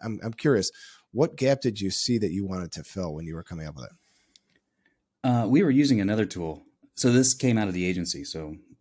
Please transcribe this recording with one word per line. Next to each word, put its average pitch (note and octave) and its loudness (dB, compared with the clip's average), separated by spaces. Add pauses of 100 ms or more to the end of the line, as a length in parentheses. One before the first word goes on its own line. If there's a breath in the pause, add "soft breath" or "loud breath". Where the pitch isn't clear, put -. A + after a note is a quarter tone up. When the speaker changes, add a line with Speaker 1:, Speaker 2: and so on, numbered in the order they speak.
Speaker 1:
I'm, G#2+ -6
I'm A2+ -6
curious, A2+ 2 (400 loud breath)
what C3+ 0
gap C3+ 2
did G#2 -2
you F#2+ -2
see A#2+ 0
that G#2 0
you G2 -2
wanted F#2 -6
to D#2 -12
fill F2 -6
when D#2+ -10
you D#2+ -8
were E2 -10
coming D#2+ -10
up D2+ -12
with B1+ -14
it? - -14
Speaker 2:
Uh, A#2 2
we C#3+ 6
were D3 4
using C3+ 4
another G#2+ 2
tool. E2+ -6 (320)
So B2+ 2
this B2+ 6
came A#2+ 2
out G#2+ 0
of F#2 -4
the F2+ 0
agency. F2+ -2
So, D#2 -10 (260)